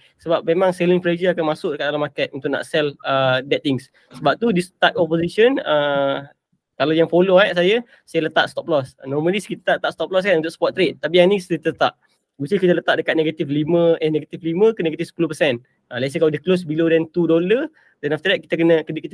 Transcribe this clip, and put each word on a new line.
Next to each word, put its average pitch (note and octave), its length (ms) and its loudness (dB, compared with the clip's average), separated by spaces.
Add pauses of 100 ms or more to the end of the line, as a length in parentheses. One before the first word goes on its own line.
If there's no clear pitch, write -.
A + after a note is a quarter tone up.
(200)
Sebab E3 240 -2
memang F3+ 320 0
selling F3+ 240 2
pressure F3 320 -2
akan E3 160 -2
masuk D3+ 320 -4
dekat C#3+ 100 -4
dalam D3 140 -2
market D3 320 -4
untuk C#3+ 160 -6
nak - 160 -4
sell, D3+ 240 -2 (160)
uh, C3+ 400 2
that C#3 160 -2
things. C3+ 240 -4 (320)
Sebab D3 160 0
tu, A#3 160 0
this F3 260 -2
type E3+ 220 2
of E3+ 80 2
position, F3 560 0
uh, C#3+ 640 0 (480)
kalau C#3+ 160 0
yang D#3+ 160 2
follow, F3+ 320 4
eh, E3+ 160 2
saya, F#3 240 2 (240)
saya D#3+ 240 -2
letak D#3 240 0
stop - 160 -10
loss. C#3+ 400 -2
Normally D#3 320 -2
kita F3+ 400 -4
tak, - 80 -4
tak D3+ 80 -4
stop D#3 160 -6
loss F#3 160 0
kan D#3+ 160 2
untuk E3 80 -6
spot D3+ 240 -2
trade. E3+ 240 -2
Tapi E3+ 240 2
yang F#3 80 4
ni G3+ 80 0
kita E3 320 -4
tak. - 240 0 (460)
Mesti D3 160 -2
kita F3+ 160 4
letak C3 240 0
dekat D#3 160 -2
negatif D#3+ 320 -2
lima, D#3+ 560 2
eh, D#3 80 0
negatif D#3 320 -6
lima F#3 320 2
ke A3 80 -6
negatif D#3+ 320 -6
sepuluh E3 160 -2
persen. C#3+ 320 -2 (320)
Ah, A#2+ 80 -8
let's C#3 160 -4
say - 20 -4
kalau D#3 140 2
dia D3 80 -6
close F3+ 240 0
below D#3+ 240 0
than D#3+ 240 2
two E3+ 160 0
dollar, G3 400 0 (320)
then D3 80 -4
after D#3 240 -2
that - 80 -2
kita - 160 -6
kena, E3 240 4
kita, D#3 240 -8
kita D#3 80 -10